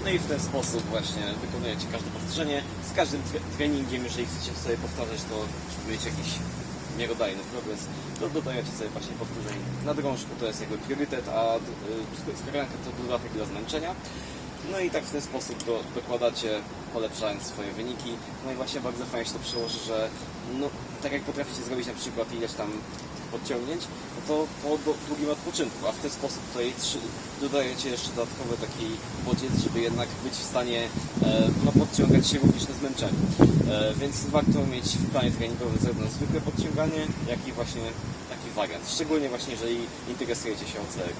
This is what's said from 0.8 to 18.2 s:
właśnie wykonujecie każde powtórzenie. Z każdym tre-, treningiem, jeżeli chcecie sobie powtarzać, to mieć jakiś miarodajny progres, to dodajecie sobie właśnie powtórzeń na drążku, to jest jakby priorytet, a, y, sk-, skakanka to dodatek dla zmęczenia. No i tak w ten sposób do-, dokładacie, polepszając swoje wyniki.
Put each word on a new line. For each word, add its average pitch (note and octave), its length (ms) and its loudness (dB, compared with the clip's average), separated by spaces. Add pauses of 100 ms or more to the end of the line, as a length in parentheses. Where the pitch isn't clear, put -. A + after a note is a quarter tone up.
właśnie G#2+ 420 0 (220)
wykonujecie A#2+ 460 -2
każde A#2 180 -4
powtórzenie. D3 540 0 (280)
Z - 40 -2
każdym D3+ 280 4
tre-, - 160 -2 (180)
treningiem, C3+ 460 2
jeżeli A#2+ 220 -2
chcecie A#2+ 380 -4
sobie A#2+ 140 2
powtarzać, A#2 420 -2 (100)
to A2 60 -2 (560)
mieć A2 140 -2
jakiś G#2+ 240 -2 (680)
miarodajny A2 540 0
progres, G#2+ 280 -4 (400)
to A#2 100 0
dodajecie B2+ 480 -2
sobie A2 120 -4
właśnie - 240 -6
powtórzeń - 440 -4 (280)
na D3 80 0
drążku, C#3 360 -2 (100)
to A#2 60 0
jest G#2+ 160 -2
jakby G#2+ 160 -4
priorytet, C3+ 520 -2
a, A2+ 260 4
y, A#2 40 2 (580)
sk-, D3 240 -6
skakanka C#3+ 320 -2 (120)
to B2 180 -6
dodatek A#2+ 280 -2
dla G#2+ 140 -2
zmęczenia. D3+ 500 -4 (760)
No F#3+ 80 -2
i F3+ 100 2
tak D#3 140 0
w - 80 -6
ten D3 100 0
sposób B2 420 -4
do-, A2+ 200 2 (120)
dokładacie, A#2 640 2 (320)
polepszając G#2+ 500 0
swoje G2+ 280 -6
wyniki. A#2 400 -4 (340)